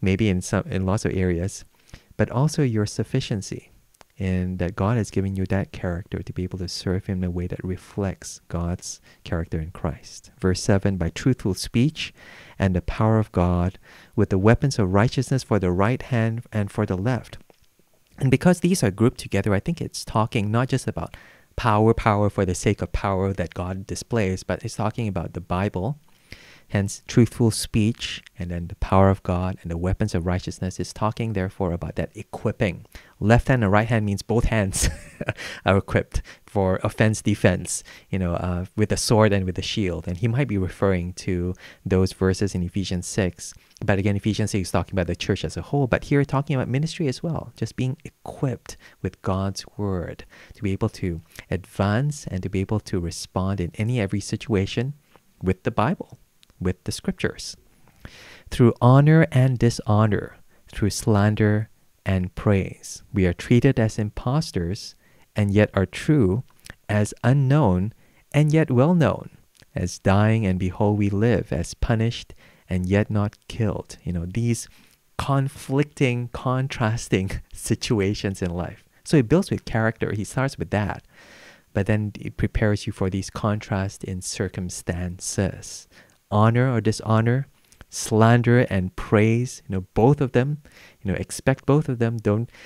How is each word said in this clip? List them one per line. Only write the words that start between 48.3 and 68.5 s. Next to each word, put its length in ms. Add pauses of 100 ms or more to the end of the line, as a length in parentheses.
with 200
God's 420 (120)
word 480 (300)
to 80
be 100
able 180
to 300 (300)
advance 760
and 160
to 60
be 120
able 200
to 200
respond 600
in 160
any 240
every 200
situation 760 (480)
with 220
the 60
Bible, 480 (420)
with 240
the 80
scriptures. 640 (960)
Through 300
honor 520
and 260
dishonor, 800 (340)
through 200
slander 800 (380)
and 280
praise, 680 (100)
we 140
are 60
treated 480
as 180
impostors 960 (420)
and 160
yet 220
are 120
true, 580 (440)
as 260 (100)
unknown 680 (400)
and 200